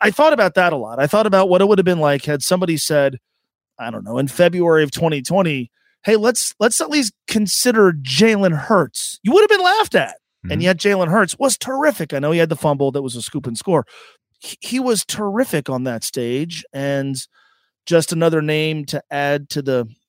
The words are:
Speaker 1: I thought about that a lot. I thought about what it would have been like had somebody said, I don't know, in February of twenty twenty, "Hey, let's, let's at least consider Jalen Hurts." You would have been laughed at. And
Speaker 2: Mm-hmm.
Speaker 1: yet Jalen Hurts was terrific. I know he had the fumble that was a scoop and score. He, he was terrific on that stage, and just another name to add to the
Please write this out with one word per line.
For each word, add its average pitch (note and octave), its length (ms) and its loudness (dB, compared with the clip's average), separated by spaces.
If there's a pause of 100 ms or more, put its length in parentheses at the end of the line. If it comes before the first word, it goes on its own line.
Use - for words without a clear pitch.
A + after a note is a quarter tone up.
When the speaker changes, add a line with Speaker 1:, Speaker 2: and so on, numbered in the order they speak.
Speaker 1:
I G#3 80 4
thought D4+ 220 4
about G#3 220 2
that F3+ 180 2
a D3+ 40 -4
lot. A#2 240 -8
I C#3+ 60 2
thought G#3+ 200 2
about G3 220 4
what F3+ 120 4
it G3 80 4
would G#3 100 4
have F#3+ 60 2
been F3 160 2
like C#3+ 240 0
had D3 180 -4
somebody F3+ 340 -2
said, C#3 420 0 (600)
I A#2 120 -10
don't G#2+ 140 -10
know, A2+ 140 -6
in C#3 100 0
February E3+ 560 4
of C#3 60 -6
twenty D#3 320 -2
twenty, D#3 480 -2 (340)
"Hey, A3 120 2
let's, A3 440 0
let's A#3 200 0
at D#4+ 100 -6
least C#4+ 240 -2 (120)
consider G#3+ 680 2
Jalen E3 640 2 (100)
Hurts." - 560 -2
You G#3 100 0
would G4 100 6
have G#4 80 4
been G4 140 2
laughed G4+ 300 2
at. - 220 0 (280)
And F#2 100 -8
Speaker 2:
Mm-hmm. D3+ 80 -2
Speaker 1:
yet F3+ 160 2
Jalen F#3+ 300 0
Hurts F#3 300 0
was C4 180 0
terrific. C4 560 -2
I C#3 60 -2
know D3 140 0
he E3+ 80 2
had E3 80 2
the D#3+ 80 -4
fumble C#3+ 340 0
that C#3 120 -4
was B2+ 120 -8
a A#2+ 80 -10
scoop C3+ 240 -8
and A#2 100 -6
score. D#3 300 0 (540)
He, - 200 -16
he B3+ 200 -6
was B3 240 -2
terrific G3+ 680 -4
on B2+ 140 -4
that A#2 180 -6
stage, C#3 680 -6
and C#3 420 -4 (720)
just E3 260 2
another D#3+ 300 2
name D#3 440 -2
to C#3+ 220 -6
add C#3+ 420 -2
to D3 120 -6
the B2+ 240 -2 (220)